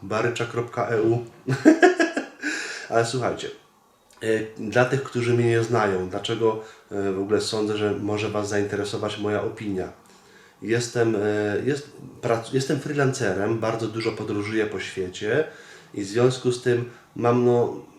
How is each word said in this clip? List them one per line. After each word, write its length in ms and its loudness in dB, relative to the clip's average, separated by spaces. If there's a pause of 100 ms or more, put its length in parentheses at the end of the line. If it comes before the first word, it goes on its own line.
barycza 440 -2
kropka 420 -4
e 140 0
u. 220 2 (840)
<laughs> 840 -8
Ale 160 4
słuchajcie, 420 -4 (720)
e, 40 -4 (320)
dla 260 2
tych, 180 0
którzy 320 0
mnie 160 4
nie 120 4
znają, 460 2
dlaczego, 540 0 (280)
e, 220 -2
w 60 -2
ogóle 220 2
sądzę, 360 0
że 160 0
może 360 -2
was 200 -4
zainteresować 680 -2
moja 240 0
opinia? 500 -4 (680)
Jestem, 540 2
e, 20 0 (460)
jest-, 260 -2 (320)
prac-, 300 0
jestem 280 0
freelancerem, 800 0
bardzo 300 -2
dużo 240 -2
podróżuję 540 -2
po 140 -6
świecie 640 -2 (500)
i 80 -6
w 40 -6
związku 460 2
z 100 -4
tym 220 2 (320)
mam, 280 4
no, 320 4 (220)